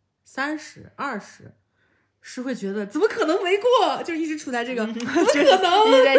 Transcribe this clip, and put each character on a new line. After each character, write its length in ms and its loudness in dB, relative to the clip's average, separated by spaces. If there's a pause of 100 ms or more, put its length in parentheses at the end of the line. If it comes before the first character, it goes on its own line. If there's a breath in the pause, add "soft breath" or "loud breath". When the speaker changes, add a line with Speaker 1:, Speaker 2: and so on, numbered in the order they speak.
(240)
Speaker 1:
三 340 -8
十、 380 -20
二 240 -10
十， 320 -20 (680)
是 220 -14
会 120 -8
觉 180 -8
得 140 -6
“怎 120 -8
么 80 2
可 200 -2
能 180 0
没 140 0
过”， 440 2
就 120 -8
一 120 -4
直 120 -8
处 120 -12
在 140 -4
这 100 -8
个“ 120 -4
Speaker 2:
嗯。 80 -10
Speaker 1:
怎 100 -8
么 80 -8
可 500 4
能”。 240 2
Speaker 2:
<laughs> 0 -
一 60 4
直 120 6
在 140 4